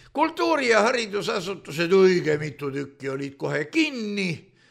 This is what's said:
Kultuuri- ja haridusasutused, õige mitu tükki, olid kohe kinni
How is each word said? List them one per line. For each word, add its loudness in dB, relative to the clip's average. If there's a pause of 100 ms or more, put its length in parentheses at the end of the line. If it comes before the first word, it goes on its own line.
(140)
Kultuuri- 0
ja 6
haridusasutused, -2
õige 6
mitu -8
tükki, -8
olid -8
kohe -4
kinni -4 (180)